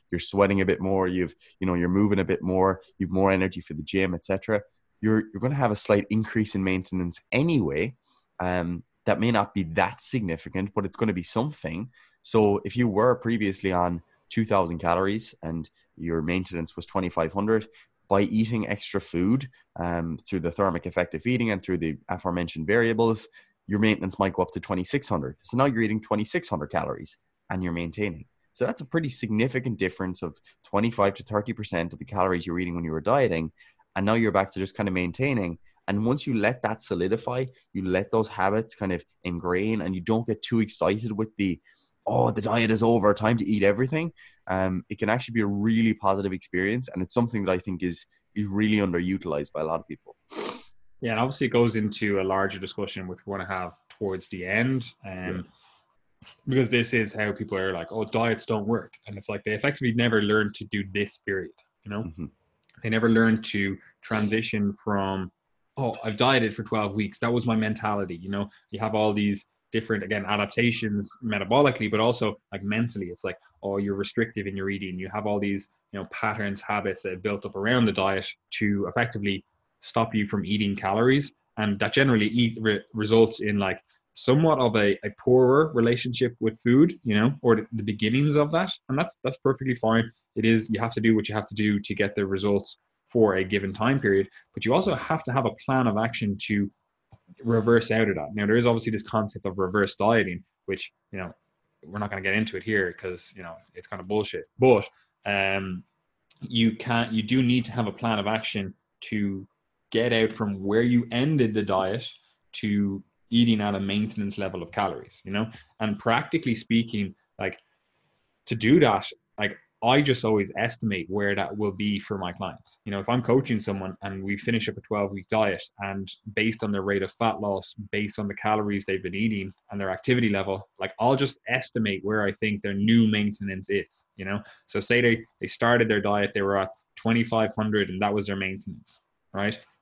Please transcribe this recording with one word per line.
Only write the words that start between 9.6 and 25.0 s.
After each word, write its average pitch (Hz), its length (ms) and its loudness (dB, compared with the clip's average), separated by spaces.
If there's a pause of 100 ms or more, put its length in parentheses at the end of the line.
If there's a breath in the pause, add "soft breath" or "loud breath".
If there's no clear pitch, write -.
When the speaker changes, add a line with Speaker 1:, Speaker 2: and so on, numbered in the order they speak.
Speaker 1:
that 87 360 0
significant, 92 760 -4
but 101 100 -2
it's 90 100 -8
gonna 110 180 0
be 90 100 -4
something. 113 680 -6 (320 soft breath)
So 104 420 4
if 101 140 -6
you 123 100 2
were 113 280 4
previously 104 560 -2
on 87 320 0 (260)
two 117 160 0
thousand 92 320 0
calories 95 640 -2
and 82 280 -6 (280)
your 82 240 -2
maintenance 87 540 -4
was 87 100 -10
twenty-five 85 480 -2
hundred, 107 340 0 (420 soft breath)
by 101 140 4
eating 110 440 0
extra - 320 -4
food, 113 500 0 (300 soft breath)
um, 85 380 -4
through 92 240 -6
the 85 100 -2
thermic 87 340 0
effect 87 300 -2
of 78 100 -6
eating 120 260 0
and 92 120 -2
through 92 140 -2
the 80 200 -2 (120)
aforementioned 87 580 -4
variables, 113 600 2 (380 soft breath)
your 101 120 0
maintenance 98 400 2
might 98 140 2
go 90 100 2
up - 80 -4
to - 80 -6
twenty-six 92 500 -4